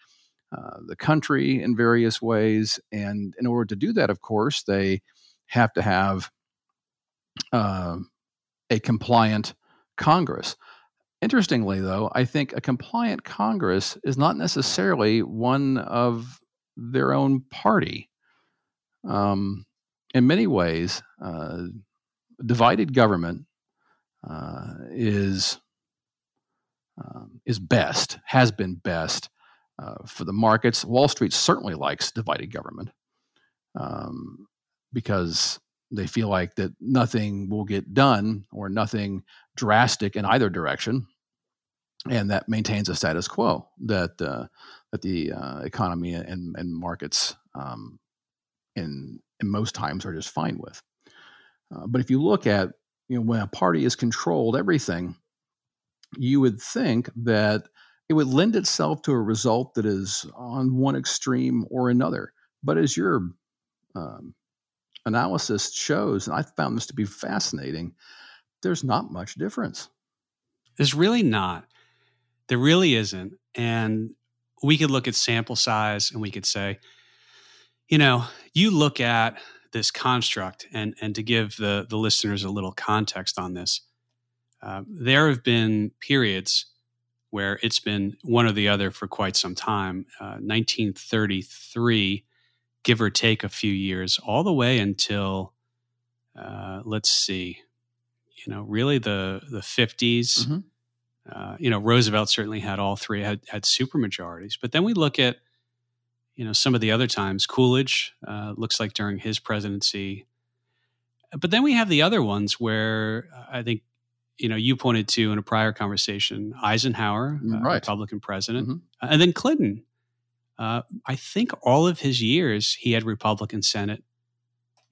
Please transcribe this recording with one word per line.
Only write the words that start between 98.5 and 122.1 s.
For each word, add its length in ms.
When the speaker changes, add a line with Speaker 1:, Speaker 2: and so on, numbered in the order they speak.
Speaker 2:
know, 80
really 380
the, 500
the 140
fifties. 800
Speaker 1:
Mm-hmm. 140
Speaker 2:
Uh, 300
you 140
know, 80
Roosevelt 500
certainly 300
had 180
all 180
three, 280
had, 240
had 160
supermajorities. 960
But 100
then 120
we 100
look 240
at, 200
you 100
know, 80
some 220
of 60
the 100
other 160
times. 400
Coolidge, 680
uh, 280
looks 240
like 140
during 240
his 220
presidency. 880
But 140
then 140
we 100
have 160
the 140
other 180
ones 380
where, 760
uh, 160
I 120
think, 180
you 120
know, 60
you 200
pointed 320
to 240
in 80
a 20
prior 320
conversation, 880
Eisenhower, 800
uh, 160
Speaker 1:
Right. 140
Speaker 2:
Republican 460
president, 480
Speaker 1:
Mm-hmm. 100
Speaker 2:
uh, 80
and 100
then 140
Clinton. 500
Uh, 240
I 100
think 360
all 240
of 120
his 220